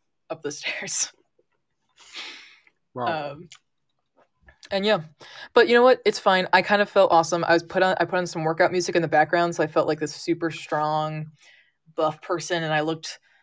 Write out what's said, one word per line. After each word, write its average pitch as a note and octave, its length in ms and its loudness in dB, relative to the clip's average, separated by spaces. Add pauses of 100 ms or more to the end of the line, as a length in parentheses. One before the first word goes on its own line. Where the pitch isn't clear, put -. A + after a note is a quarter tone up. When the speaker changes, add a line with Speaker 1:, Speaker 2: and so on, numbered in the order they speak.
(300)
Speaker 1:
up E3 120 -14
the D3 100 -8
<laughs> - 0 -
stairs. - 600 -8 (1800)
Speaker 2:
Wow. D3 380 -4
Speaker 1:
Um, D#3+ 160 -20 (1300)
and G3 100 -2
yeah. G#3 160 0 (540)
But A3+ 140 6
you A#3 60 4
know A#3+ 100 6
what? B3+ 200 6
It's G#3+ 140 0
fine. F#3 340 2
I G3+ 80 6
kind G3+ 220 2
of G3 80 -4
felt G3 220 4
awesome. E3 320 2
I E3+ 100 2
was E3+ 80 2
put F#3 200 -2
on, F#3 180 2
I E3+ 40 0
put F3+ 140 -4
on F3+ 80 -2
some E3+ 180 -6
workout E3 280 2
music F3+ 240 -2
in E3+ 60 2
the D#3+ 60 -2
background, E3 460 2
so E3+ 80 -2
I D3+ 60 -2
felt D#3 180 0
like D#3 140 -2
this D3+ 140 -6
super E3 360 -4
strong, D#3 800 -4 (640)
buff D#3 260 -2
person, E3+ 440 -4
and D#3 100 -2
I D3+ 60 0
looked D#3+ 400 -6 (220)